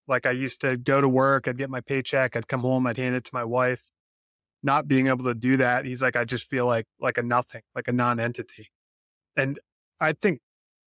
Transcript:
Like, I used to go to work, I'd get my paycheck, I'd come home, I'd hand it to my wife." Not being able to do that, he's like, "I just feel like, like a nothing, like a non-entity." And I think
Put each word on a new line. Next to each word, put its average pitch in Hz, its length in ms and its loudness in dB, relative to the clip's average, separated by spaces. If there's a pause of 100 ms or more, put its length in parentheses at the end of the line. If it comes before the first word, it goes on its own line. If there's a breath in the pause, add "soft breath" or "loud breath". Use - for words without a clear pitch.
Like, 127 180 0
I 127 60 2
used 127 300 -4
to 131 140 0
go 135 240 2
to 139 80 4
work, 131 380 2
I'd 127 120 -2
get 135 120 -6
my 127 100 -8
paycheck, 131 540 -2
I'd 117 140 -6
come 131 140 -2
home, 127 260 2
I'd 113 80 -4
hand 127 180 -2
it 123 120 -4
to - 60 -16
my 123 120 -4
wife." 127 400 0 (760)
Not 143 280 0
being 135 180 4
able 127 200 0
to 120 80 0
do 127 240 2
that, 127 260 2
he's 127 180 -6
like, 127 140 2
"I 120 80 0
just 117 260 -6
feel 127 160 0
like, 117 200 0 (120)
like 127 180 -2
a 120 60 0
nothing, 120 400 -2 (140)
like 123 100 -6
a 120 60 -2
non-entity." 117 800 -2 (640)
And 139 240 -2 (400)
I 156 140 2
think 180 260 0 (460)